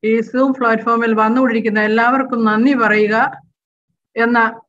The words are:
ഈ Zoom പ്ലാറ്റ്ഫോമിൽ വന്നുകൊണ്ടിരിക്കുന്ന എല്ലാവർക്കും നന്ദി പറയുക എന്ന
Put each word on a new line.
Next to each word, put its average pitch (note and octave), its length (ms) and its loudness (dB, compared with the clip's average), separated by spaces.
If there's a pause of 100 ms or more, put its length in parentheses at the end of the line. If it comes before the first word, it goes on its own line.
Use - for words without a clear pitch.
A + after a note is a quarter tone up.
ഈ A3 160 2
Zoom B3+ 380 0
പ്ലാറ്റ്ഫോമിൽ A#3 560 0
വന്നുകൊണ്ടിരിക്കുന്ന A3+ 640 0
എല്ലാവർക്കും A#3 640 0
നന്ദി A3 300 2
പറയുക G#3+ 680 0 (760)
എന്ന A#3 520 0